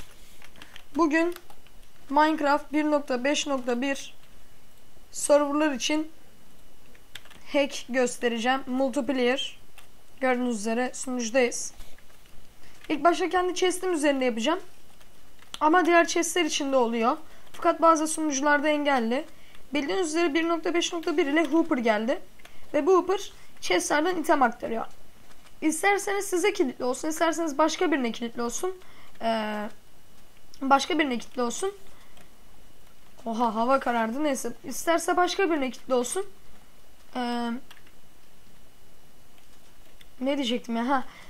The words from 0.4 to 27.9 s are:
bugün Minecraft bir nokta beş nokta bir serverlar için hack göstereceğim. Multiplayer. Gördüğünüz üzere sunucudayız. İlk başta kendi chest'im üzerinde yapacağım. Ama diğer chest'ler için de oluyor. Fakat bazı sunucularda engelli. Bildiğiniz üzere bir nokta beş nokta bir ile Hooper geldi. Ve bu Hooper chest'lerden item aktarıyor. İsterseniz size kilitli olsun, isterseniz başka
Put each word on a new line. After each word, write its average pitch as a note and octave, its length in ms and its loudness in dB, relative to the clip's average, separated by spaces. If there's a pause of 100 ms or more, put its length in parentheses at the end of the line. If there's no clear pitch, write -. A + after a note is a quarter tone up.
bugün E4 380 4 (760)
Minecraft D4 640 4
bir D4+ 120 2
nokta C#4+ 400 0
beş C#4+ 220 2
nokta B3 340 0
bir C#4 340 -2 (960)
serverlar D4 640 2
için D4+ 380 -2 (1400)
hack C#4+ 360 0
göstereceğim. B3 760 2
Multiplayer. C4 920 0 (640)
Gördüğünüz B3 360 2
üzere A#3 380 0
sunucudayız. B3 800 0 (1160)
İlk C#4 160 0
başta E4+ 240 6
kendi F4+ 260 2
chest'im F#4 380 2
üzerinde C#4 320 2
yapacağım. B3 360 2 (1000)
Ama D#4 260 6
diğer E4+ 200 8
chest'ler E4+ 380 2
için D4 280 0
de C4+ 40 6
oluyor. A#3 400 4 (360)
Fakat E4 300 2
bazı D#4+ 260 6
sunucularda D4 600 2
engelli. C#4 560 2 (500)
Bildiğiniz D#4+ 340 2
üzere D#4+ 260 2
bir E4 140 4
nokta E4+ 260 0
beş E4+ 180 2
nokta E4+ 240 -2
bir E4 100 4
ile D#4 180 4
Hooper D#4 340 4
geldi. A3+ 420 2 (540)
Ve C#4+ 120 4
bu F#4+ 80 8
Hooper F#4 380 2 (280)
chest'lerden F4+ 560 2
item D4+ 260 4
aktarıyor. A3+ 440 0 (760)
İsterseniz G4 680 2
size F#4 260 2
kilitli C4 320 0
olsun, B3 240 -2
isterseniz D#4+ 500 0
başka D#4 340 4